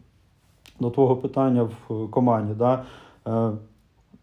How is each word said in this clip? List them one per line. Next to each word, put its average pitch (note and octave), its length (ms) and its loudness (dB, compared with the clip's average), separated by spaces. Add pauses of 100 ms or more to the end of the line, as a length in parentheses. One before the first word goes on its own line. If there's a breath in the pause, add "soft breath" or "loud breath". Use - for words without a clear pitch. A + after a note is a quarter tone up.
(800)
до A#2+ 100 -2
твого B2+ 260 4
питання B2+ 540 0 (200)
в A2 220 -6
команді, A2+ 420 2
да? B2 300 0 (440 loud breath)
Е, A2+ 240 -2 (720)